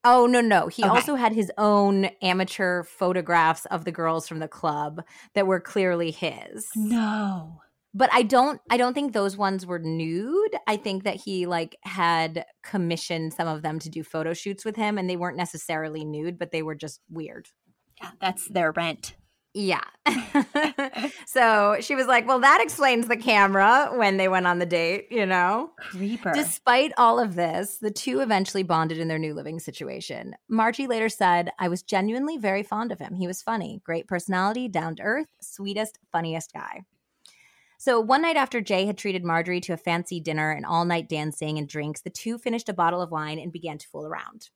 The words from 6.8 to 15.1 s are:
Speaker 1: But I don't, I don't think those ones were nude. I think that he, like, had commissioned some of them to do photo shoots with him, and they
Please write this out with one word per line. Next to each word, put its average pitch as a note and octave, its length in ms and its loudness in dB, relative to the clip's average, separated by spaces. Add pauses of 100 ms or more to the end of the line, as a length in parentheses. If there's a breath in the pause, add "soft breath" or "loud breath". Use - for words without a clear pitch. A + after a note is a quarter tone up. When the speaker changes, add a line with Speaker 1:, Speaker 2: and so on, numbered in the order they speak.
Speaker 1:
But B3 200 4
I B3 100 6
don't, C4 460 2
I A#3+ 80 4
don't B3 160 2
think C#4+ 180 -2
those G3 240 0
ones F#3+ 300 -2
were F3 140 -6
nude. F3 760 -2 (120)
I G#3+ 100 0
think G3 260 -6
that G3+ 120 -2
he, F#3 300 -4
like, E3+ 360 -4
had E3+ 640 0 (180)
commissioned E3 680 -2
some E3 160 -4
of D#3 140 -6
them D#3 160 -4
to D#3 100 -10
do D#3+ 140 -10
photo D#3+ 300 -4
shoots G3 300 -8
with A3 140 -6
him, G#3 200 -2
and F#3 120 -2
they F3+ 80 -4